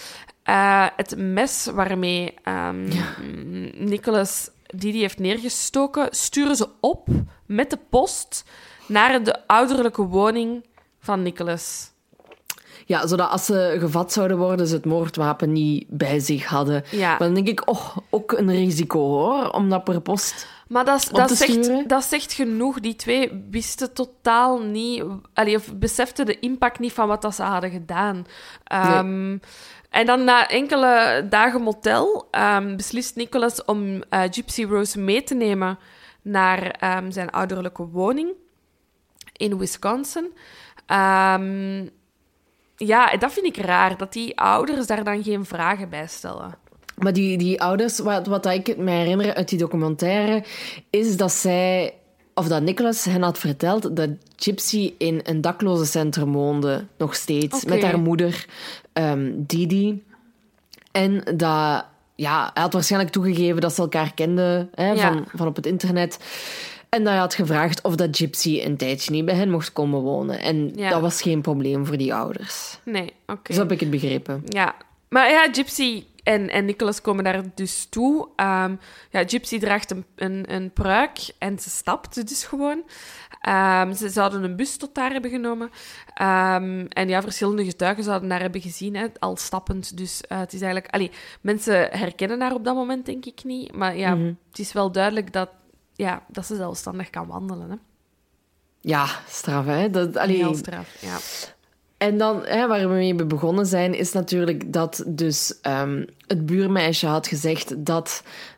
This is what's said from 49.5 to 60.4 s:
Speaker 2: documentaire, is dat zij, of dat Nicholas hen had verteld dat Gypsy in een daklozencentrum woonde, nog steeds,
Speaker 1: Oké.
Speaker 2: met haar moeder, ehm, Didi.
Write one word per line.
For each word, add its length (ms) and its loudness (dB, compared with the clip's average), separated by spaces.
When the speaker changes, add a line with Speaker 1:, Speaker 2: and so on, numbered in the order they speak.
Speaker 2:
documentaire, 840 0
is 280 2
dat 140 2
zij, 640 2
of 140 0
dat 140 2
Nicholas 440 0
hen 160 2
had 160 2
verteld 580 0
dat 140 0
Gypsy 640 -2
in 260 0
een 180 0
daklozencentrum 920 0
woonde, 520 0
nog 180 -2
steeds, 480 0
Speaker 1:
Oké. 100 0
Speaker 2:
met 100 4
haar 160 4
moeder, 460 2
ehm, 420 0
Didi. 680 0